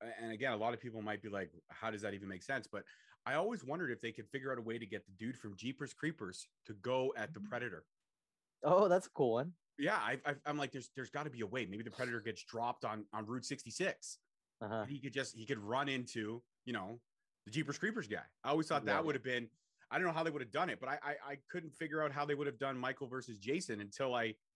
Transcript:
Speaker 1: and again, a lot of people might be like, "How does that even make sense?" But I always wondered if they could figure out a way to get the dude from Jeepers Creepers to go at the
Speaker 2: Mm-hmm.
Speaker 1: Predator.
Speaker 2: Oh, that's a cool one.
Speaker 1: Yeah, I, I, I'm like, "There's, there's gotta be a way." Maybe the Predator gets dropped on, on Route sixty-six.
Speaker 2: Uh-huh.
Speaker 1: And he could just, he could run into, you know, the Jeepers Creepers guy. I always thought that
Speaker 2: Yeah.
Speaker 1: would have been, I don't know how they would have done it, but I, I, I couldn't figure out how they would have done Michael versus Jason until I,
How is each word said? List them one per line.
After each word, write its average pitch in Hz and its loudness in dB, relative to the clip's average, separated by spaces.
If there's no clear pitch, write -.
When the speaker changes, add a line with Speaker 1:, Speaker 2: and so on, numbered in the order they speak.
Speaker 1:
and 113 -6
again, 120 2
a 107 2
lot 113 4
of 117 -6
people 113 -6
might 104 -2
be 110 -8
like, 98 -2
"How 110 -4
does 107 -4
that 104 -2
even 98 -6
make 95 -8
sense?" 135 -4
But 101 -6
I 131 2
always 185 2
wondered 143 -2
if 113 -2
they 117 -2
could 110 -10
figure 135 -4
out 127 0
a 120 -4
way 113 -2
to 117 -4
get 101 -6
the 98 -20
dude 113 -4
from 101 -8
Jeepers 127 -6
Creepers 113 -4
to 110 -12
go 127 2
at 107 -4
the 101 -8
Speaker 2:
Mm-hmm. 104 -8
Speaker 1:
Predator. 117 -4
Speaker 2:
Oh, 180 10
that's 180 6
a - -18
cool 123 6
one. 147 2
Speaker 1:
Yeah, 180 4
I, 127 2
I, 147 2
I'm 147 0
like, 139 0
"There's, 131 -8
there's 127 -4
gotta 147 -4
be 120 -6
a 107 0
way." 117 0
Maybe 101 -6
the 110 -6
Predator 120 -2
gets 110 -4
dropped 117 -2
on, 107 -2
on 107 -2
Route 120 -4
sixty-six. - -2
Speaker 2:
Uh-huh. 110 0
Speaker 1:
And 107 -4
he 143 -6
could 131 -6
just, 131 -2
he 110 -10
could 120 0
run 120 2
into, 120 -2
you 123 -2
know, 110 -4
the 110 -12
Jeepers 131 0
Creepers 202 0
guy. 101 -2
I 127 2
always 151 6
thought 143 4
that 143 4
Speaker 2:
Yeah. 151 6
Speaker 1:
would 151 2
have 123 -2
been, 123 0
I 135 0
don't 180 4
know 165 4
how 160 2
they 165 4
would 143 -4
have 117 -8
done 165 4
it, 104 -4
but 127 -4
I, 147 -2
I, 147 -2
I 143 -6
couldn't 165 -6
figure 156 0
out 147 4
how 147 0
they 147 2
would 143 0
have 123 -4
done 135 0
Michael 131 -2
versus 120 -6
Jason 120 0
until 123 0
I, 113 2